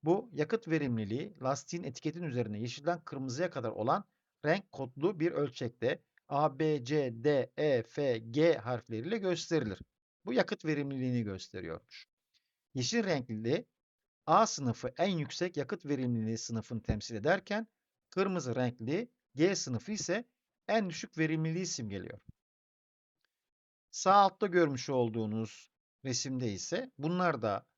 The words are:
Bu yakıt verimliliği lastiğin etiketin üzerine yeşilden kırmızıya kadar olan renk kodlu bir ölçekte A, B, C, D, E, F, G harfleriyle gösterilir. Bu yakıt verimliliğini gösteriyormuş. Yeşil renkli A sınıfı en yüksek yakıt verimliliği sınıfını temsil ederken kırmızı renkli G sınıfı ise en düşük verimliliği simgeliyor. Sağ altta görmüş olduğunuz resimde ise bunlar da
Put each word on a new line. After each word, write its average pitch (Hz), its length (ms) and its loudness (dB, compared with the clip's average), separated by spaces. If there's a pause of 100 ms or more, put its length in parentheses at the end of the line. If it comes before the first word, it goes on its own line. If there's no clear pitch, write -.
Bu 202 300 2
yakıt 151 340 -2
verimliliği 123 720 0
lastiğin 143 420 -4
etiketin 156 400 -6
üzerine 120 360 -2
yeşilden 143 400 -4
kırmızıya 135 500 -4
kadar 117 200 -4
olan 127 340 0 (420)
renk 180 260 0
kodlu 139 480 -2
bir 165 120 2
ölçekte 135 720 -2 (280)
A, 143 300 2
B, 151 240 2
C, 123 400 -2
D, 143 340 4
E, 147 260 4
F, 135 340 0
G 139 400 2
harfleriyle 120 600 -4
gösterilir. 165 600 -2 (460)
Bu 123 80 -4
yakıt 143 320 0
verimliliğini 135 580 -2
gösteriyormuş. 92 840 -10 (680)
Yeşil 135 300 0
renkli 127 640 -2 (600)
A 196 220 6
sınıfı 123 500 -2
en 180 200 2
yüksek 175 400 -4
yakıt 143 280 -4
verimliliği 120 520 0
sınıfını 113 440 -6
temsil 110 340 -4
ederken 196 520 0 (420)
kırmızı 180 460 0
renkli 127 540 -2 (260)
G 175 200 4
sınıfı 127 360 -4
ise 208 340 -2 (420)
en 202 220 2
düşük - 280 -8
verimliliği 160 480 0
simgeliyor. 98 540 -8 (1700)
Sağ - 220 4
altta 202 340 8
görmüş 160 420 4
olduğunuz 113 840 0 (340)
resimde 127 460 -2
ise 170 460 -4
bunlar 165 440 0
da 101 240 -2 (120)